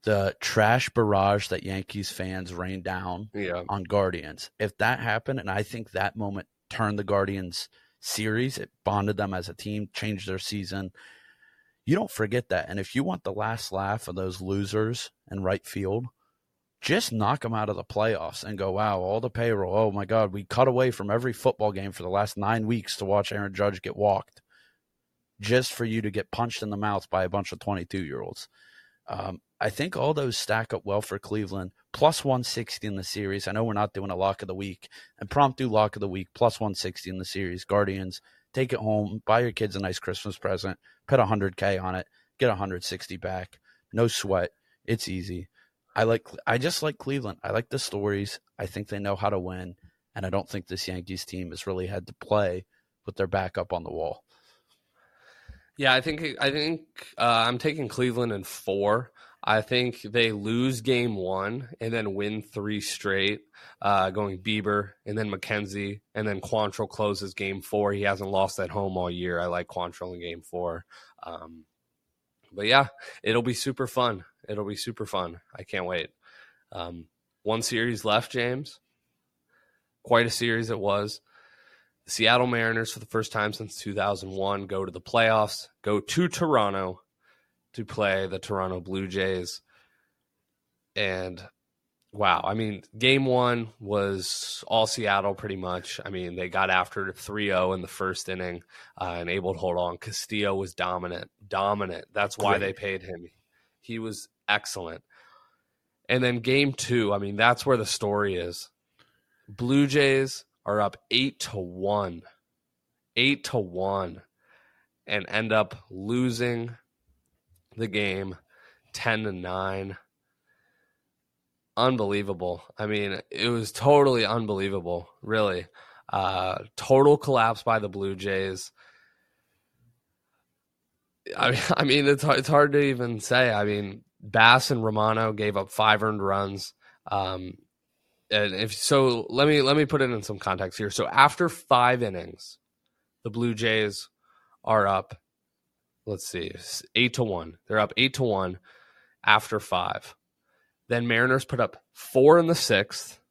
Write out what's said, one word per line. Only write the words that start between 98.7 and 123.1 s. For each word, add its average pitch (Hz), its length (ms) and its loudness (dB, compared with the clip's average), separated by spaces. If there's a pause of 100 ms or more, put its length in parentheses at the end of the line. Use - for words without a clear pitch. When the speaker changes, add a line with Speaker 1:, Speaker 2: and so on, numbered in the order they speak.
Speaker 2:
uh, 90 180 -4
and 87 120 -6
able 92 220 -2
to 87 80 -6
hold 87 180 0
on. 87 200 -2
Castillo 104 580 -4
was 95 180 -6
dominant, 90 560 -4 (160)
dominant. 98 640 -2
That's 101 240 0
why 101 220 4
Speaker 1:
Great. 98 80 0
Speaker 2:
they 98 60 -2
paid 95 300 -6
him. 87 240 -12 (560)
He 113 160 -8
was 110 300 -10 (200)
excellent. 92 540 -4 (1040)
And 127 160 4
then 123 160 2
game 135 320 4
two, 113 420 2
I 101 40 0
mean, 101 180 -4
that's 120 280 6
where 135 120 6
the 107 100 -2
story 104 480 0
is. 87 340 -6 (800)
Blue 127 380 4
Jays 135 580 2 (220)
are 104 140 2
up 101 160 0 (140)
eight 131 300 2
to - 160 -8
one, 92 640 -2 (960)
eight 135 280 2
to - 140 -2
one, 92 640 -4 (840)
and 101 220 -2
end 110 240 0
up 107 240 2 (120)
losing 117 880 -2 (1000)
the 110 120 -4
game 95 480 -2 (560)
ten 110 320 0
to 104 80 -2
nine. 95 640 -6 (1800)
Unbelievable. 101 840 0 (140)
I 107 100 -6
mean, 104 340 -2 (100)